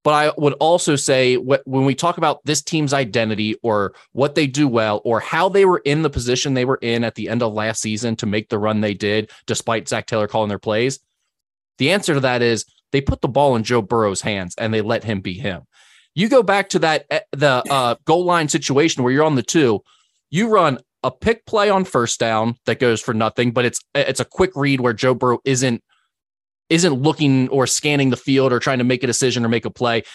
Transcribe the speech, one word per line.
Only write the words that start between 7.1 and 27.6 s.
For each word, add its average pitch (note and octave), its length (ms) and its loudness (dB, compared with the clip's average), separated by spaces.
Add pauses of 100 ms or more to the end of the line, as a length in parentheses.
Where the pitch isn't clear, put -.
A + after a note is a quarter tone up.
the G#2 140 -8
end A#2 140 -2
of A2+ 100 -2
last G#2+ 300 -4
season A2 340 -4
to A2+ 100 -6
make G#2 220 -4
the G#2+ 100 -2
run G#2+ 220 0
they G#2+ 140 -2
did, G#2+ 360 -2 (160)
despite A2+ 420 -4
Zac A2+ 180 -4
Taylor G#2+ 220 -2
calling A2 200 -2
their G2+ 100 -4
plays, A#2 400 -2 (800)
the C3+ 140 2
answer F#3 240 0
to C#3 60 0
that B2 200 0
is A#2 240 0 (260)
they C3+ 120 0
put - 180 -4
the D#3 80 -2
ball C3+ 280 2
in A2 80 -2
Joe A#2 180 0
Burrow's G#2 400 0
hands G2 340 -6
and A2 160 -4
they A2 80 0
let G#2+ 240 -2
him G#2 160 -4
be F2+ 140 -8
him. F#2+ 280 -8 (540)
You G3+ 120 0
go B3+ 140 6
back G3 260 0
to F3+ 120 -2
that, D#3 300 0
eh, D3+ 100 0 (120)
the, C3+ 380 2
uh, B2+ 340 0
goal F3 200 2
line E3+ 240 2
situation C#3+ 540 0
where B2 100 2
you're D3 120 2
on D#3 120 2
the A#2+ 60 0
two, A#2+ 400 2 (480)
you G#3 180 0
run E3 300 2 (240)
a - 80 -2
pick - 360 -2
play G#3 240 2
on F#3+ 140 2
first A#2+ 360 -2
down A2+ 360 0 (100)
that A#2 120 0
goes A#2 220 2
for B2 140 -4
nothing, A2+ 380 0
but B2 120 0
it's, - 160 -4 (140)
it's C3+ 260 0
a A#2+ 40 -2
quick F#3 300 -2
read C#3 260 0
where A#2+ 120 2
Joe B2+ 220 2
Burrow A#2+ 300 0
isn't, B2+ 380 0 (880)
isn't D#3+ 320 2
looking C#3 460 2
or C3 180 0